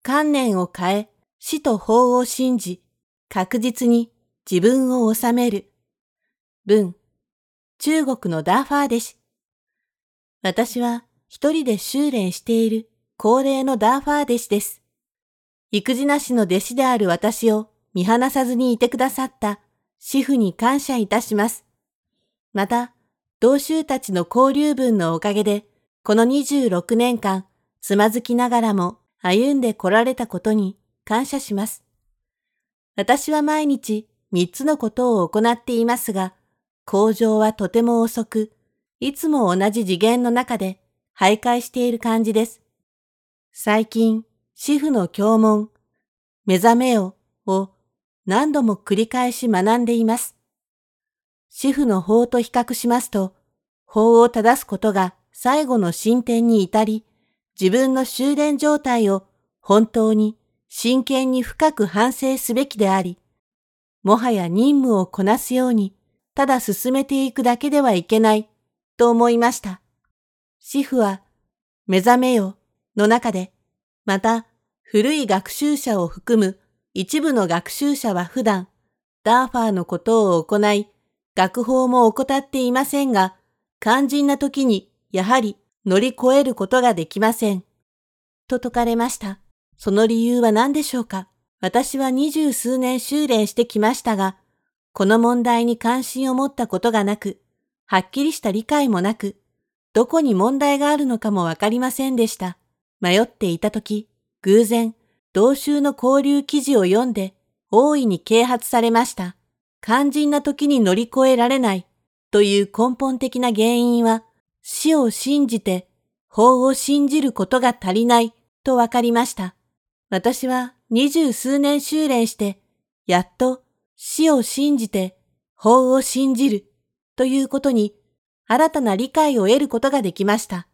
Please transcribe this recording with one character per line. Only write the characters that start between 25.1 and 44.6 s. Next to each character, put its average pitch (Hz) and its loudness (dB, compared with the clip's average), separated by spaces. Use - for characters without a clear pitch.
お 165 -4
か 208 -4
げ 208 -2
で、 208 -2
こ 214 0
の 226 6
二 269 0
十 277 0
六 180 -2
年 240 0
間、 190 -4
つ - -4
ま 208 4
ず 233 -4
き 240 -4
な 240 0
が 233 0
ら 220 0
も 185 -4
歩 226 2
ん 277 0
で 233 -2
こ 185 -4
ら 226 4
れ 262 -2
た 226 -8
こ 180 -10
と 214 -2
に 196 -2
感 233 -2
謝 277 -6
し - -10
ま 202 -4
す。 - -16
私 240 0
は 302 0
毎 302 0
日 220 -4
三 180 0
つ - -12
の 302 0
こ 226 -6
と 240 0
を 170 0
行 208 -4
っ 226 -4
て 240 -6
い 226 0
ま 240 0
す 220 -8
が、 185 -6
向 214 2
上 220 0
は 214 2
と 202 -6
て 233 0
も 233 2
遅 226 -2
く、 220 -6
い 269 -4
つ 320 -6
も 240 2
同 196 0
じ 220 -4
次 180 -2
元 233 2
の 240 0
中 247 -2
で 190 -8
徘 202 4
徊 240 -2
し 240 -12
て 247 -2
い - -2
る 233 -6
感 226 -2
じ 220 -2
で 220 0
す。 - -20
最 220 0
近、 226 0
師 285 -2